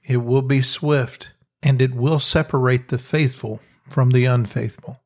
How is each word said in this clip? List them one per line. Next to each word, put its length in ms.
it 140
will 240
be 200
swift, 680
and 200
it 120
will 260
separate 720
the 80
faithful 640
from 200
the 160
unfaithful. 800